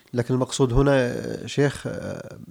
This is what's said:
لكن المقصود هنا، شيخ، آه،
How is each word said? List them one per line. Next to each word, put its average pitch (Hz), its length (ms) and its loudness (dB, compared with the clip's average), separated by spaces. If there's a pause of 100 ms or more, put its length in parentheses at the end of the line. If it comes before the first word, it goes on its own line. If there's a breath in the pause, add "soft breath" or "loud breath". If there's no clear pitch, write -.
(140)
لكن 120 200 0
المقصود 127 400 2
هنا، 123 760 2
شيخ، 139 400 0
آه، - 520 -10 (120)